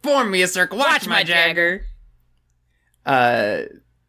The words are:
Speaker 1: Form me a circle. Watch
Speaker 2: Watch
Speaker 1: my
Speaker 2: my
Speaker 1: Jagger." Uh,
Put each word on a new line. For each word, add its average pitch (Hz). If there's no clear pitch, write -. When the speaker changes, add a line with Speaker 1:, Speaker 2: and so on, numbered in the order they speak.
Speaker 1:
Form 269
me 185
a 185
circle. 180
Watch 269
Speaker 2:
Watch 277
Speaker 1:
my 175
Speaker 2:
my 190
Speaker 1:
Jagger." 170
Uh, 120